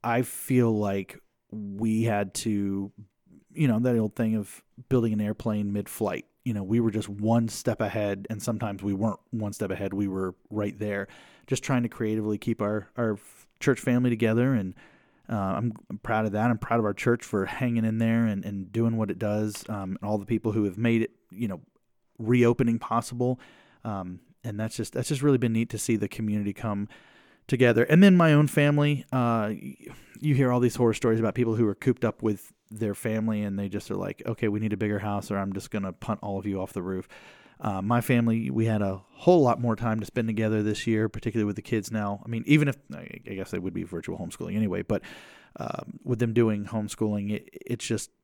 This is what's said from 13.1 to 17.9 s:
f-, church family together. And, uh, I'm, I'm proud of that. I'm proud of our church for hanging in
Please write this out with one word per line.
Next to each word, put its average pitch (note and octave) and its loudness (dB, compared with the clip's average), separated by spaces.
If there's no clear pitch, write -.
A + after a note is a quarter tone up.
f-, - -10
church C3 2
family B2 2
together. A#2 2
And, F#2+ -2
uh, A2+ -4
I'm, G2+ -2
I'm G2+ -10
proud A2 -2
of G2+ -2
that. A2 2
I'm A2+ 0
proud A#2 0
of G#2+ 2
our G#2 0
church A#2 0
for G2+ -2
hanging A#2 -2
in A2 0